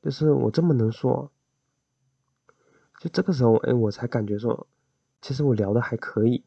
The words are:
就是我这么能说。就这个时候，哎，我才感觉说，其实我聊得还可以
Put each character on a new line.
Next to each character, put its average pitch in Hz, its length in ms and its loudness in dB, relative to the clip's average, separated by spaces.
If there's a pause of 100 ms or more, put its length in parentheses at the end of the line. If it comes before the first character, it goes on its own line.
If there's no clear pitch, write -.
就 147 80 -4
是 151 200 2
我 127 200 2
这 165 100 0
么 165 140 4
能 113 160 2
说。 131 400 -2 (1700)
就 165 100 -8
这 190 140 -2
个 185 100 -2
时 127 100 0
候， 113 120 6
哎， - 180 0
我 113 160 2
才 110 160 -8
感 113 220 -4
觉 104 100 -4
说， 113 300 -6 (520)
其 - 140 -10
实 131 100 -4
我 135 120 2
聊 104 180 0
得 117 80 2
还 117 160 -6
可 - 300 0
以 120 200 0